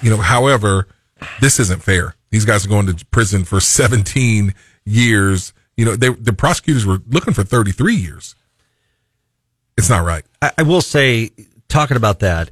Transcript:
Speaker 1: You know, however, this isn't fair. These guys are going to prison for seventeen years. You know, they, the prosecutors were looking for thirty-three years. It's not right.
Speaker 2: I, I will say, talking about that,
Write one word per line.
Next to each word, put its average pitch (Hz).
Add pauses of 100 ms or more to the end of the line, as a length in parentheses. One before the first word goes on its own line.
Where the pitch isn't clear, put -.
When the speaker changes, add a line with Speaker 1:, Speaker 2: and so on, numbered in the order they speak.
Speaker 1:
You 117
know, 110
however, 104 (540)
this 139
isn't 92
fair. 87 (160)
These 110
guys 104
are 98
going 104
to 87
prison 101
for 95
seventeen 110 (280)
years. 104 (240)
You 117
know, 113
they, 123
the 117
prosecutors 139
were 95
looking 139
for 113
thirty-three 120
years. 80 (1400)
It's 92
not 95
right. 82 (180)
Speaker 2:
I, 147
I 165
will 165
say, 123 (360)
talking 143
about 107
that, 82